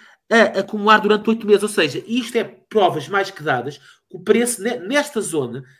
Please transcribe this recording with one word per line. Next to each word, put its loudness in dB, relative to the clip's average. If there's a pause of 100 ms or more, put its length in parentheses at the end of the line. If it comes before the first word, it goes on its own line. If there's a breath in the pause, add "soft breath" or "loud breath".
(300 loud breath)
a 4
acumular 2
durante 2
oito -2
meses. 4
Ou -4
seja, -2
isto -6
é 0
provas -2
mais -2
que -16
dadas -4
que -20
o -14
preço 2
ne-, -4
nesta -2
zona -4 (160 soft breath)